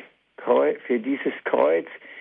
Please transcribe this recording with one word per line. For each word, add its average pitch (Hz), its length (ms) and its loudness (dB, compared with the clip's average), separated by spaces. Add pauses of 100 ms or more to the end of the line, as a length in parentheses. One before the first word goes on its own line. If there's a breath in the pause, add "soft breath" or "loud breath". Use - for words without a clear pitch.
(360)
Kreu-, 139 400 2 (100)
für 120 120 0
dieses 131 340 -4 (120)
Kreuz 147 420 2 (340 loud breath)